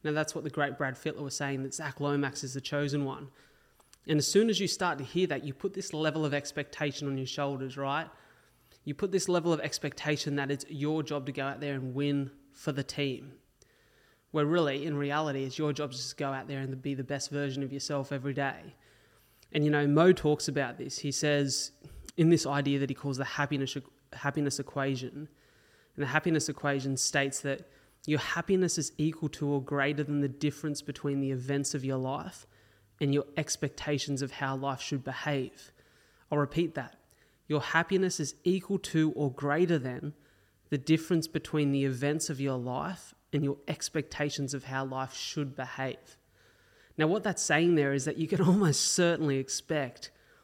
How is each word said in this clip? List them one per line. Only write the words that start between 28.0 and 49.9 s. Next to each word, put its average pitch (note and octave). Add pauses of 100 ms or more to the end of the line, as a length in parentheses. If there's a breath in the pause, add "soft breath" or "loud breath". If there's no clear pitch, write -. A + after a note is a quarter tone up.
your D3+
happiness F3+
is D3
equal D#3+
to -
or C#3+
greater C#3+
than C#3+
the C#3+
difference C#3+
between C#3
the C3+
events C3+
of C3+
your C3
life C3 (560 soft breath)
and C#3
your C#3 (100)
expectations C#3+
of C3+
how C3+
life C3+
should C#3
behave. C3+ (640 soft breath)
I'll D3
repeat D#3
that. B2+ (500 soft breath)
Your D3+
happiness F3+
is C#3
equal F#3+
to D#3
or C#3+
greater D#3
than B2+ (580 soft breath)
the D3
difference D#3+
between D3+
the C#3
events C#3+
of C3+
your C3+
life C#3 (200)
and C#3+
your C#3 (100)
expectations D3
of C3
how C3+
life C3
should C#3
behave. - (800 soft breath)
Now, D#3
what F#3+
that's G3
saying E3
there C#3+
is C#3
that D3+
you D#3+
can F#3+
<laughs> F#3
almost F#3
certainly D#3+
expect C3+ (320 soft breath)